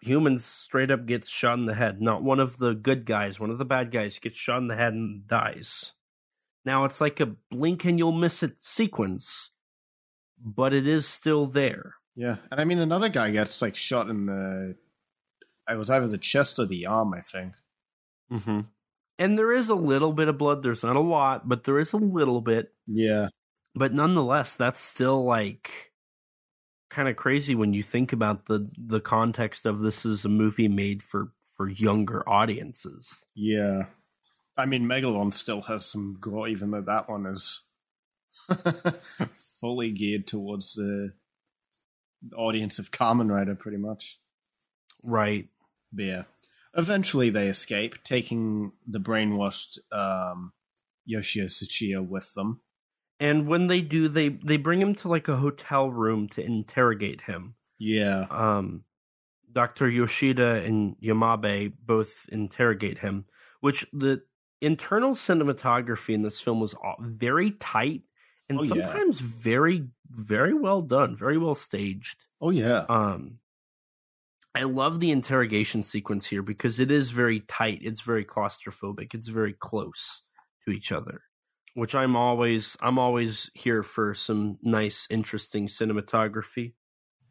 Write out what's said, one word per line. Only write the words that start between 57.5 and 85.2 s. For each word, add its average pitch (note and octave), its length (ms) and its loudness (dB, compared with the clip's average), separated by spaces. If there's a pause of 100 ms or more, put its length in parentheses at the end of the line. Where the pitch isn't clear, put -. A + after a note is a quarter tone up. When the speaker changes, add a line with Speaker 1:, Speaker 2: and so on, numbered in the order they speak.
Speaker 2:
Yeah. G2+ 520 0
Speaker 1:
Um, G2+ 540 0 (640)
Doctor A#2+ 380 2
Yoshida A#2+ 760 4
and G#2+ 380 2
Yamabe G#2+ 680 2 (100)
both A2+ 480 -2
interrogate G#2+ 680 0
him, G2 260 -4 (360)
which C#3 320 0
the C3+ 280 0 (400)
internal G3 520 2
cinematography B2+ 1000 0
in G#2+ 100 0
this G#2+ 200 -4
film A2+ 180 0
was G#2+ 140 -2
all - 260 -8
very A#2+ 520 0
tight C3 500 -2 (480)
and C#3 100 0
Speaker 2:
Oh, - 40 0
yeah. C#3+ 40 0 (160)
Speaker 1:
sometimes F4 360 0
very, B2 640 2 (240)
very A#2 420 0
well G3 300 2
done, B2+ 340 2
very C3 220 0
well E3 160 0
staged. - 720 -8 (140)
Speaker 2:
Oh, E3 100 0
yeah. A#2+ 380 2
Speaker 1:
Um, G#2 500 0 (1160)
I B2+ 100 0
love C3+ 360 0
the E3+ 100 4
interrogation A#2+ 720 2
sequence G2+ 440 -4
here G2 160 -2
because G#2+ 380 -2
it C3 100 4
is C#3 200 2
very A#2 300 2
tight. A2 420 -2
It's A2 200 -8
very A2+ 240 0
claustrophobic. G2+ 880 -6
It's A2+ 140 -10
very A2 240 0
close - 680 -8 (420)
to A2 80 -4
each - 200 -4
other, - 300 -8 (520)
which A2+ 200 -4
I'm C3 220 4
always, A#2+ 640 2
I'm B2+ 180 2
always A#2+ 560 0
here A2+ 280 0
for G#2 320 -2
some G#2 480 -2
nice, G#2+ 480 0
interesting G#2+ 560 -4